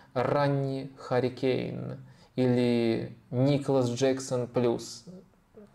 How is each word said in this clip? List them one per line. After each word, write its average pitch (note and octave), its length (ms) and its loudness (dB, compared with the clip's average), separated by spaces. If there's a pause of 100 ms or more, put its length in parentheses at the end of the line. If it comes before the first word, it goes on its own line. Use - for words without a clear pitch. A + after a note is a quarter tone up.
(140)
ранний C#3 840 0
Харри B2+ 340 -2
Кейн B2 680 -4 (400)
или A#2+ 800 2 (140)
Николас C3+ 600 2
Джексон C3 560 0
плюс. A#2+ 580 -2 (720)